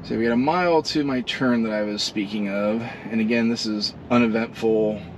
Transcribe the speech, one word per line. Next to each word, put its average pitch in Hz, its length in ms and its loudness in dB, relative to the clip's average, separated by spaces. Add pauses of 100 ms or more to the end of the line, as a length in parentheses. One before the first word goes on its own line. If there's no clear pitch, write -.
So 117 100 -4
we 113 60 0
got 117 120 2
a - 20 4
mile 160 460 4
to 151 200 -2
my 131 200 0
turn 120 420 0
that 110 80 -2
I 107 100 -2
was 104 180 -4
speaking 104 480 -4
of, 104 320 0 (300)
and 113 100 0
again, 113 280 2
this 117 180 -2
is 104 260 -2 (160)
uneventful 110 960 2 (160)